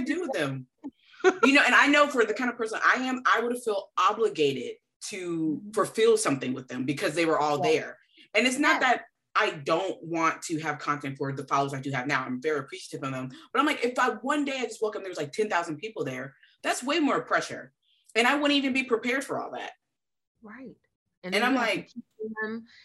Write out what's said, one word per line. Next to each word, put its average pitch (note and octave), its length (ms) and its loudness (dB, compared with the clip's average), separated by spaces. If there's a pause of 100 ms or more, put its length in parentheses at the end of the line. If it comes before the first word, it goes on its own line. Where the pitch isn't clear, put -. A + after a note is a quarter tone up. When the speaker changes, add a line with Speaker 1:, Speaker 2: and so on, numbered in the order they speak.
Speaker 1:
do D#4 160 -2
with C#4+ 120 -6
them? C3+ 320 -2 (800)
You C4+ 100 6
know, C#4+ 120 8
and B3 100 6
I B3 120 8
know D4 200 6
for A#3 180 2
the G#3+ 80 -2
kind B3 160 -2
of A#3+ 80 -6
person A3 260 -4
I F#3 200 6
am, B3+ 180 -4 (100)
I A3 100 2
would A#3+ 220 -2
feel G3+ 340 -2
obligated D#3 800 2 (340)
to - 80 -10 (400)
Speaker 2:
Mm-hmm. G#3 160 -12
Speaker 1:
fulfill A3 440 4
something C#3 360 0
with C3 140 -10
them B2+ 180 -6
because D3 300 -2
they E3+ 100 2
were D#3 140 2
all D3 180 2
Speaker 2:
Yeah. D3+ 140 2
Speaker 1:
there. C3+ 260 -2 (360)
And A#3 140 4
it's C4 120 -2
not D4+ 220 4
Speaker 2:
Yeah. B3+ 100 4
Speaker 1:
that A3+ 100 0 (340)
I G3+ 160 2
don't E3+ 520 -2
want D#3+ 400 0
to D#3 160 -4
have D3+ 200 -4
content C#3 380 -4
for C#3 160 -4
the - 120 -10
followers C#3 280 0
I C3+ 80 -6
do C#3 100 -6
have C3 160 -2
now. C3+ 160 0
I'm B2+ 180 -6
very D#3 180 0
appreciative C#3 460 -12
of C3+ 80 -4
them. C3 160 -8 (220)
But A#3+ 80 0
I'm D4 60 6
like, D4 180 0
if B3 160 0
I, B3+ 100 4 (120)
one D4 240 0
day C4+ 140 -4
I B3 60 -4
just - 160 -6
woke G#3+ 140 -2
up G3 40 -6
and F#3+ 60 -12
there F#3 60 -10
was, E3+ 60 -10
like, D3 160 -6
ten G#3+ 160 0
thousand E3+ 280 -2
people G#3+ 280 -8
there, C3 300 -10 (280)
that's D#4+ 200 -2
way D4 160 0
more A3+ 240 2
pressure. - 500 -4 (420)
And A#3 120 4
I C#4 80 4
wouldn't C#4+ 220 2
even C4+ 160 0
be C4 100 0
prepared B3 400 -2
for C3 160 -6
all - 120 -8
that. G2+ 200 -10 (680)
Speaker 2:
Right. A3+ 340 -18 (480)
Speaker 1:
And F3+ 100 -8
Speaker 2:
then G#3+ 100 2
Speaker 1:
I'm B3+ 100 2
Speaker 2:
you B3+ 60 2
have A3+ 100 0
to G3+ 60 2
Speaker 1:
like - 180 -8
Speaker 2:
keep A#3 100 -14 (380)
them. A3+ 240 -6 (200)